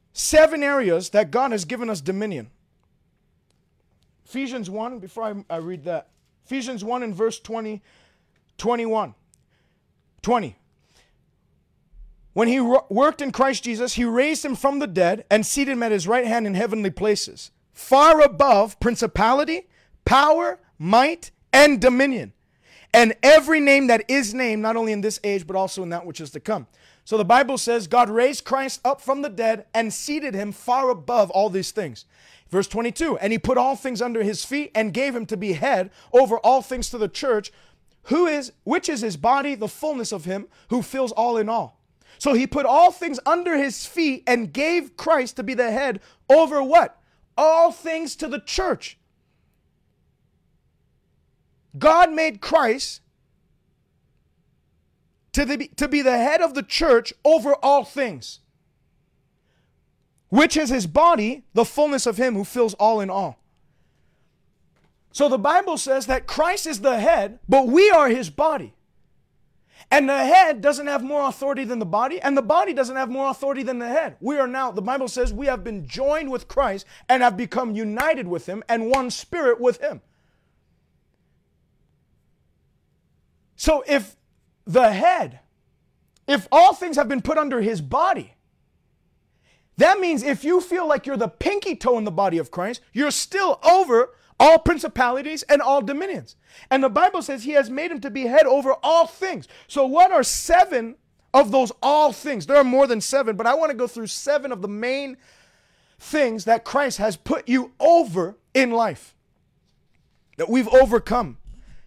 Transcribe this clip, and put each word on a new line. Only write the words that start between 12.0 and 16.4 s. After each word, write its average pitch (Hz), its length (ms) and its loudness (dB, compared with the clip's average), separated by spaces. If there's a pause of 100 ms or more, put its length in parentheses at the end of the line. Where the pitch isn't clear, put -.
"When 233 140 0
he 254 100 0
ro-, 254 320 2
worked 294 320 2
in 269 100 -6
Christ 262 320 -2
Jesus, 240 300 -6
he 240 100 -2
raised 254 400 0
him 269 100 -4
from 277 240 -2
the 285 80 -4
dead 185 440 0
and 214 160 2
seated 277 260 -2
him 240 100 -4
at 226 80 -2
his 185 160 -2
right 240 200 0
hand 226 200 -2